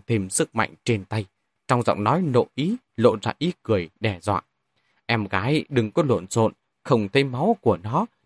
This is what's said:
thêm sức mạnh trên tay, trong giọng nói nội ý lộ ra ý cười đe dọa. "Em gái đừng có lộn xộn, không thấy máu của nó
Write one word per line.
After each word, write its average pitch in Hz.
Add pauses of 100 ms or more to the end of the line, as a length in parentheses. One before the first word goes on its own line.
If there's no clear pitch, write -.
thêm 101
sức -
mạnh 110 (100)
trên 104
tay, 107 (420)
trong 123
giọng 101
nói 139
nội 127 (100)
ý 170 (220)
lộ 113
ra 113
ý 170 (100)
cười 92 (100)
đe 101
dọa. 98 (640)
"Em 110
gái 113
đừng 117
có 165
lộn 98
xộn, 113 (300)
không 107
thấy 139
máu 139
của -
nó 117 (200)